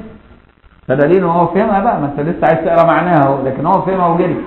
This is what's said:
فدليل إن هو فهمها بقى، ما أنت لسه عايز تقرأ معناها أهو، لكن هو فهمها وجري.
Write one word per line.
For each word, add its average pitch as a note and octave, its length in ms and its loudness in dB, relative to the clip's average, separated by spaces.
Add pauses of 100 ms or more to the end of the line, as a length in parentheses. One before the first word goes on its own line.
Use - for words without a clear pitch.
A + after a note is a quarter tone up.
(880)
فدليل C#3+ 280 2
إن F3 140 0
هو E3+ 160 2
فهمها G3 340 0
بقى، G3+ 200 0
ما D3 60 -2
أنت C#3+ 140 -6
لسه E3 260 -2
عايز D#3+ 180 2
تقرأ E3+ 220 2
معناها D#3+ 400 2
أهو، C3+ 200 -2
لكن C3+ 200 -4
هو F#3 160 0
فهمها F#3 240 -2
وجري. E3+ 300 0 (100)